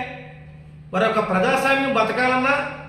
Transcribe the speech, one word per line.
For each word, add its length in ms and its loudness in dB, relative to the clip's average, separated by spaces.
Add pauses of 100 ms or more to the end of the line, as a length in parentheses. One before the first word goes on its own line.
(920)
మరి 120 2
ఒక 240 2
ప్రజాస్వామ్యం 680 2
బతకాలన్నా, 560 2 (360)